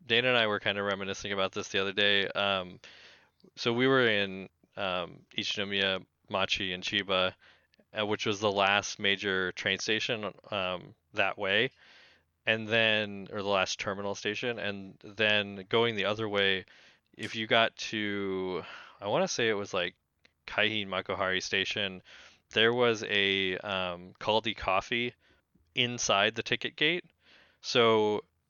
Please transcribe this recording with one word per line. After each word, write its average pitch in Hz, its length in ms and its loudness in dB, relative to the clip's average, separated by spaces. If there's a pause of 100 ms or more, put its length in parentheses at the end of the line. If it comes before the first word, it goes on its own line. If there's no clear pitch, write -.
Dana 120 220 4
and 123 80 4
I 113 100 4
were 104 120 2
kinda 101 220 -2
reminiscing 98 520 -4
about 95 180 0
this 101 160 -6
the 101 140 -2
other 98 100 0
day. 101 380 2
Um, 95 500 -2 (800)
so 120 160 0
we 123 140 2
were 131 200 4
in, 98 400 -2 (300)
um, 90 420 -4 (180)
Ichinomiya 98 680 -2 (240)
Machi 95 420 -2
in 90 100 -6
Chiba, 92 520 0 (680)
uh, 107 60 0
which 104 200 -2
was 104 140 -2
the 104 120 2
last 98 480 2
major 98 540 0
train 98 260 -2
station, 110 540 -4 (180)
um, 95 420 -6 (200)
that 98 240 0
way, 104 340 0 (720)
and 110 220 0
then, 107 640 2
or 104 80 -6
the 98 80 -4
last 95 300 2
terminal 101 360 -4
station, 113 440 -4
and 98 440 -8
then 104 640 0
going 117 260 4
the 98 100 0
other 107 240 -2
way, 98 340 2 (540)
if 107 180 -8
you 110 120 -6
got 113 280 4
to, 98 880 -4 (380)
I 101 60 -6
wanna 160 200 0
say 117 220 0
it 110 40 2
was, 101 200 -6
like, 90 220 -2 (520)
Kaihin 104 400 0
Makuhari 92 560 -2
Station, 95 580 -2 (500)
there 113 220 6
was 117 300 2
a, 98 540 2
um, 92 600 -6
Kaldi 110 360 0
coffee 120 580 -2 (640)
inside 113 600 2
the 117 80 -4
ticket - 320 -2
gate. 165 300 0 (560)
So 110 640 4 (260)